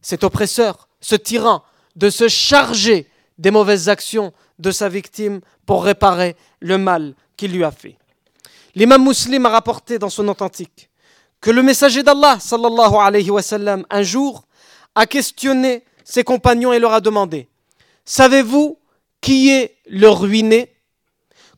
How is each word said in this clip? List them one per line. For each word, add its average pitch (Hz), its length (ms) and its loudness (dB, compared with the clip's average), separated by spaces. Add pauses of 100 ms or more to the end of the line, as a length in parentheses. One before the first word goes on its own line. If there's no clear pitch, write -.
cet - 220 -8
oppresseur, 208 640 -4 (100)
ce - 160 -4
tyran, 214 480 -2 (320)
de 196 140 0
se 226 180 0
charger 226 800 0 (320)
des 175 100 0
mauvaises 202 400 0
actions 208 440 -4 (260)
de 180 120 -6
sa 202 180 -6
victime 202 500 -10 (260)
pour 185 180 0
réparer 180 520 0 (240)
le 185 180 -2
mal 170 380 -4 (220)
qu'il 190 160 -8
lui 180 100 -4
a 151 80 -4
fait. - 260 -20 (800)
L'imam 254 280 6
Muslim 262 420 -2
a 233 40 2
rapporté 226 480 -4
dans 196 120 -6
son 208 180 -6
authentique - 600 -10 (540)
que 226 100 0
le 247 120 4
messager 269 400 2
d'Allah, 285 380 4
sallallahu 233 540 0
alayhi 202 360 2
wa 202 100 0
sallam, 202 480 -6
un 202 120 -2
jour 240 420 -4 (500)
a 220 120 2
questionné 254 800 -4 (180)
ses - 220 -4
compagnons 247 480 0
et 240 60 0
leur 233 120 0
a 220 80 2
demandé, « 190 480 -4 (560)
Savez-vous 269 720 2 (440)
qui 262 280 2
est 262 280 0 (100)
le 202 220 4
ruiné ? 220 640 0 (840)